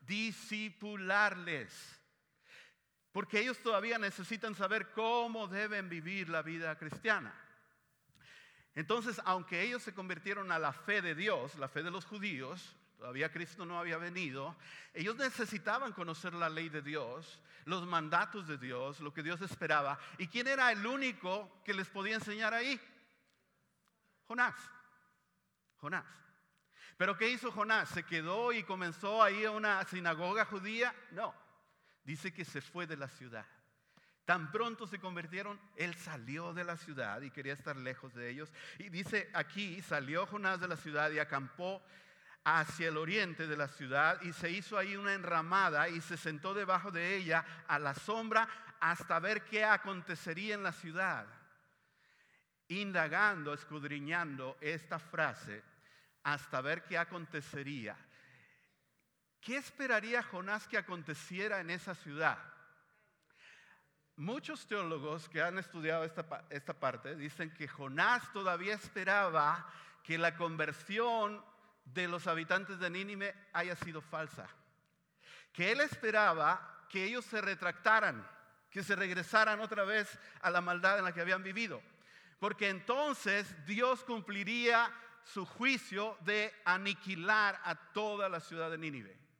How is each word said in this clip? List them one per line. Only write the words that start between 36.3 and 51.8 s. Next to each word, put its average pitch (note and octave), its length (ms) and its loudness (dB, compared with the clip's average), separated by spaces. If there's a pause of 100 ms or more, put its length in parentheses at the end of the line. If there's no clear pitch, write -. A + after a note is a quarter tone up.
de F3 100 -2
la E3+ 120 -4
ciudad C3 460 -6
y C#3 80 -10
quería C#3 220 -6
estar C#3+ 240 -6
lejos B2+ 380 -8
de A#2+ 160 -8
ellos. D3+ 220 -10 (260)
Y G3+ 100 -12
dice F#3+ 460 -2
aquí, F3+ 480 -2
"Salió D#3 440 0
Jonás F#3+ 340 0
de F3+ 80 -4
la E3+ 80 -2
ciudad D3+ 340 0
y D3+ 80 0
acampó D3+ 640 -2 (600)
hacia D#3+ 440 4
el D#3 80 0
oriente E3 500 0
de D3+ 100 -2
la C#3+ 120 0
ciudad C#3+ 540 2
y F3 100 -6
se E3+ 180 -2
hizo G3+ 280 -2
ahí G3 180 0
una G3+ 180 0
enramada E3+ 760 4
y E3 120 -2
se E3+ 160 -6
sentó D#3+ 380 -4
debajo F#3+ 360 2
de F3 260 0
ella E3 280 2 (220)
a D3 120 2
la C#3+ 160 0
sombra A3+ 540 2 (320)
hasta E3 400 2
ver G#3 240 0
qué G#3+ 200 2
acontecería F#3+ 880 0
en G3+ 100 -4
la F3 80 2
ciudad". D#3+ 540 -2 (1400)